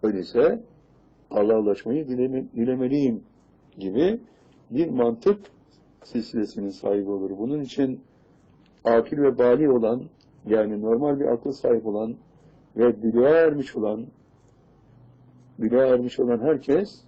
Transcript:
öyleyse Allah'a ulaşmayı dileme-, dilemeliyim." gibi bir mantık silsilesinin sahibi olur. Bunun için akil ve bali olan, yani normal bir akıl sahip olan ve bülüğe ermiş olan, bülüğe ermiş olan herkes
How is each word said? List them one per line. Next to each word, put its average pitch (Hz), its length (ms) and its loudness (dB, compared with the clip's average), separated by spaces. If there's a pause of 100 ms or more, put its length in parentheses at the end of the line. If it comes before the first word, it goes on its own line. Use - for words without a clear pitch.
öyleyse 117 600 0 (680)
Allah'a 107 280 2
ulaşmayı 110 480 -2
dileme-, 127 380 -4 (100)
dilemeliyim." 127 680 0 (540)
gibi 151 420 -2 (520)
bir 156 180 -2
mantık 123 500 0 (640)
silsilesinin 104 680 -6
sahibi 101 400 -2
olur. 98 280 -4
Bunun 139 240 -4
için 131 380 -4 (840)
akil 117 340 2
ve 135 200 2
bali 123 320 4
olan, 120 340 2 (440)
yani 107 340 0
normal 135 380 0
bir 143 60 -2
akıl 123 260 -2
sahip 120 340 0
olan 110 300 -4 (600)
ve 110 260 2
bülüğe 117 260 4
ermiş 156 460 2
olan, 107 300 -4 (1500)
bülüğe 120 280 2
ermiş 123 320 0
olan 120 200 0
herkes 156 680 -2